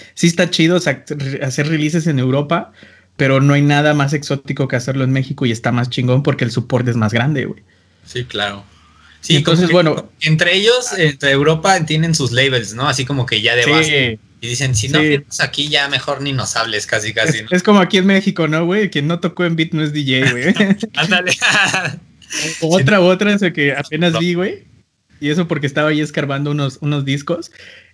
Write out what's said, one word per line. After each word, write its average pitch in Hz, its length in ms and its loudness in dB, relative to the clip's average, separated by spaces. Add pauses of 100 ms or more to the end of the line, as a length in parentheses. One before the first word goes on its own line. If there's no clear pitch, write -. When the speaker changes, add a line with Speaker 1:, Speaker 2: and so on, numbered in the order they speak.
(140)
Speaker 1:
sí - 140 0
está 175 220 0
chido 175 320 2
sa-, 135 260 -4
re-, 135 340 -8
hacer 143 280 -2
releases 156 380 0
en 139 120 2
Europa, 139 540 0 (420)
pero 135 240 4
no 143 140 6
hay 143 80 4
nada 147 320 4
más 143 180 0
exótico 139 560 -4
que 131 80 -4
hacerlo 131 300 -2
en 127 60 0
México 135 340 -2
y 113 80 0
está 117 180 -2
más 123 180 0
chingón 127 320 0
porque 135 220 0
el 117 80 -2
support 123 380 -2
es 117 80 0
más 107 160 0
grande, 123 320 0
güey". 104 180 -10 (420)
Speaker 2:
Sí, 123 200 -8
claro. 101 400 -6 (560)
Sí, 156 160 2
Speaker 1:
Entonces, 170 320 2
Speaker 2:
como 175 100 4
que 160 100 4
Speaker 1:
bueno. 147 200 -4 (120)
Speaker 2:
entre 165 340 2
ellos, 233 420 2
entre 143 340 2
Europa, 156 540 4
tienen 160 280 0
sus 127 200 0
labels, 123 400 0
¿no? 131 160 -2
Así 131 160 -2
como 135 200 -2
que 107 160 -2
ya 113 140 2
de 120 80 2
Speaker 1:
Sí. 117 80 2
Speaker 2:
base. 147 480 0 (220)
Y 117 60 -10
dicen, 127 260 -2
"Si 107 140 -2
no 151 140 0
Speaker 1:
Sí. 156 80 2
Speaker 2:
firmas 143 320 -2
aquí, 143 260 -4
ya 143 220 0
mejor 135 320 -4
ni 139 100 -4
nos 113 240 -4
hables", 113 300 -4
casi, 110 280 -4
casi, 113 260 0
Speaker 1:
Es, 107 40 -6
Speaker 2:
¿no? 107 80 -14
Speaker 1:
es 185 100 2
como 208 200 6
aquí 185 160 2
en 185 80 2
México, 190 420 2
¿no, 156 180 0
güey? 196 240 0
Quien 143 160 -2
no 170 140 -2
tocó 180 240 -4
en 165 140 0
Beat 160 160 -2
no 156 100 0
es 151 80 -2
D 147 140 -4 (160)
J, 127 100 2
güey. 123 220 2
Speaker 2:
<laughs> 202 420 0
Ándale. 175 380 0 (1300)
Speaker 1:
O 170 160 2
otra, 202 240 4
otra, 185 320 4
esa 202 180 0
que 143 220 0
apenas 156 400 -2
Speaker 2:
No. - 60 -2
Speaker 1:
vi, 175 160 -2
güey. 214 280 -4 (560)
Y 147 100 -4
eso 165 200 0
porque 147 180 -2
estaba 151 220 0
ahí 151 100 0
escarbando 147 520 -4
unos, 139 300 -4
unos 147 220 -2
discos. 143 480 -4 (420)